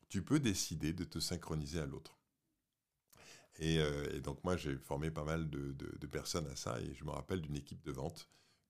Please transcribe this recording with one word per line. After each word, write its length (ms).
tu 160
peux 160
décider 540
de 100
te 160
synchroniser 600
à 60
l'autre. 320
Et, 220
euh, 340
et 80
donc 240
moi, 100
j'ai 220
formé 340
pas 140
mal 240
de, 240
de, 240
de 100
personnes 400
à 80
ça, 240
et 140
je 100
me 80
rappelle 300
d'une 160
équipe 260
de 80
vente 380